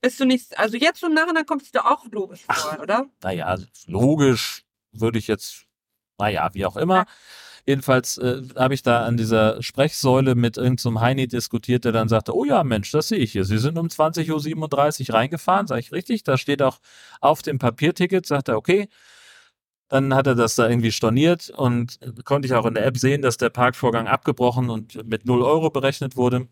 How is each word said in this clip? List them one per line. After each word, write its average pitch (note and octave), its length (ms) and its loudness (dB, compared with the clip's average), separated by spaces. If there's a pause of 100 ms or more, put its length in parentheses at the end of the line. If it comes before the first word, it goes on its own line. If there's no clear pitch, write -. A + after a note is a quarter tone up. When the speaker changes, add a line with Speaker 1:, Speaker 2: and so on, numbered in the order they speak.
Speaker 1:
Bist B3+ 180 -2
du C#4 60 0
nicht, B3+ 340 0
also A3 200 -2
jetzt D#4+ 240 0
im E4+ 100 0
Nachhinein D#4+ 320 0
kommst D4 240 -6
du B3+ 100 -2
dir - 80 0
auch B3+ 240 0
logisch F#3 360 -10
Speaker 2:
Ach, - 260 -4
Speaker 1:
vor, D3 100 -10
oder? A#3 280 -2 (120)
Speaker 2:
na F#2+ 80 -4
ja, F2 280 -4 (280)
logisch C3 760 2 (260)
würde A2+ 280 -2
ich G#2 80 -6
jetzt, - 400 -6 (520)
na G#2 100 0
ja, E2 260 -2
wie G2 100 -4
auch F2+ 140 -4
immer. F3 180 2
Speaker 1:
Ja. F#3 100 2 (600)
Speaker 2:
Jedenfalls, C3+ 500 0
äh, B2+ 240 -2 (120)
habe C3 200 2
ich C3 100 -8
da A#2 200 2
an A#2 120 0
dieser A2 440 2
Sprechsäule C3+ 760 2
mit A#2+ 200 0
irgend B2+ 220 0
so - 100 -2
einem A2+ 120 -2
Heini B2+ 260 2
diskutiert, A#2+ 580 -2
der A#2+ 60 2
dann A2 180 0
sagte, A2 280 0
„Oh B3 80 0
ja, C4 180 2
Mensch, A2+ 300 -2
das D3+ 160 0
sehe A3 100 -2
ich B2+ 140 0
hier. G2 120 0
Sie G#2 140 0
sind D3 180 -2
um E3 140 -4
zwanzig D#3+ 400 -2
Uhr D#3 80 0
siebenunddreißig D3+ 760 -2
reingefahren.“ E3 540 0
Sag B2 140 -4
ich, - 100 -14
„Richtig, - 320 -6
da C3 160 0
steht C#3+ 240 -2
auch C3 160 0 (420)
auf D3+ 220 2
dem D3 160 -4
Papierticket“, F3 680 0
sagt C#3+ 240 -2
er, A#2 80 0
„Okay.“ F#3+ 320 0 (1000)
Dann C3+ 260 2
hat C3+ 140 2
er B2 80 2
das A#2 180 2
da A#2 140 4
irgendwie A#2 240 2
storniert C#3+ 580 2
und A#2+ 480 -2 (260)
konnte C#3+ 220 -2
ich B2+ 80 0
auch A2+ 120 2
in A2+ 80 0
der A2 120 0
App A#2+ 120 -2
sehen, C#3 240 0
dass B2 140 0
der A#2+ 140 0
Parkvorgang B2 560 0
abgebrochen B2 640 0
und A2 340 -10
mit A2 220 -6
null B2 160 2
Euro D#3 280 2
berechnet C3+ 460 -4
wurde. B2 360 0